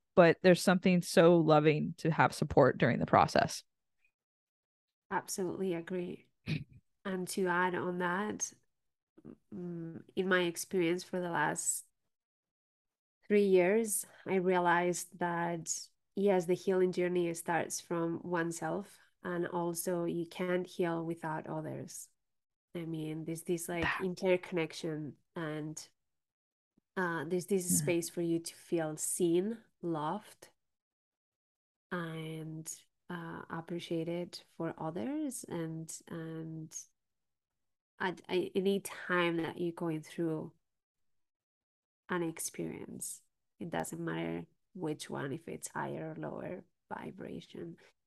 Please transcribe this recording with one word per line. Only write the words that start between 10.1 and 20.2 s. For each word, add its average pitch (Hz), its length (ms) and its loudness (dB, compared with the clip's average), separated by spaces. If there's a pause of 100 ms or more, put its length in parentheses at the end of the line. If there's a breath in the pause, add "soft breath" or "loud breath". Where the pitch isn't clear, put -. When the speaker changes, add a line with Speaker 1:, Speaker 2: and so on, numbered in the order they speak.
Speaker 2:
in 185 120 -2
my 185 140 4
experience 175 640 0
for 185 180 -4
the 175 80 -4
last 160 560 -2 (1400)
three 208 180 4
years, 196 600 4 (200)
I 190 100 0
realized 175 720 2 (120)
that, 170 520 -2 (440)
yes, 196 300 4
the 180 100 2
healing 185 360 2
journey 175 420 0
starts - 460 -2
from 170 440 -4
oneself, 175 640 -2 (360)
and 175 240 -4
also 170 560 -2
you 170 220 -4